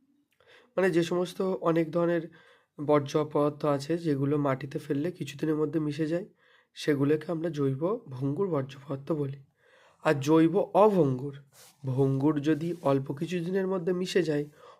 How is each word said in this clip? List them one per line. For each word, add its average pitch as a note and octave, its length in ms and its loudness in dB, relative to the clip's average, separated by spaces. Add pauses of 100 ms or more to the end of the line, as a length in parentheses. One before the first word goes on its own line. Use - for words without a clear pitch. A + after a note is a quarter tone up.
(760)
মানে, F#3 140 4
যে E3 120 2
সমস্ত F3 380 -2
অনেক E3+ 500 0
ধরনের E3+ 380 0 (560)
বর্জ্য D3 480 2
পদার্থ D3 320 0
আছে C#3+ 320 0
যেগুলো C#3+ 400 0
মাটিতে C#3+ 420 -2
ফেললে D3+ 320 -4
কিছুদিনের D#3 440 -4
মধ্যে D3+ 240 -2
মিশে D3+ 280 -2
যায়, F3 180 -4 (480)
সেগুলোকে D3+ 580 0
আমরা E3 180 -2
জৈব D3 580 -2
ভঙ্গুর C#3 400 -4
বর্জ্য C#3 320 -4
পদার্থ C#3 320 -8
বলি। C#3+ 320 -4 (600)
আর D#3 100 2
জৈব D#3+ 440 4
অভঙ্গুর, D3+ 800 4 (500)
ভঙ্গুর C3+ 560 2
যদি D#3 400 0
অল্প C#3 320 0
কিছু E3 260 -6
দিনের F#3 280 -2
মধ্যে F#3 260 -2
মিশে F3+ 300 0
যায়, D3 220 0 (340)